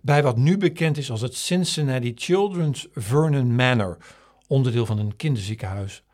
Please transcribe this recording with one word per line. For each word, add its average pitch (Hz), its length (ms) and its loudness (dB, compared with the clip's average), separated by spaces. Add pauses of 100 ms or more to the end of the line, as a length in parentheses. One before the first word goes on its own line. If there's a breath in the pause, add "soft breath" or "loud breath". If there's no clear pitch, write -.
bij 147 220 4
wat 120 140 2
nu 160 200 4
bekend 165 400 0
is 123 140 -6
als 110 100 -4
het 120 140 -6
Cincinnati 139 800 -2
Children's 175 800 0
Vernon 131 640 2
Manor, 120 420 2 (500 loud breath)
onderdeel 123 380 2
van 107 140 -2
een 107 160 -4
kinderziekenhuis, 101 880 -6 (100)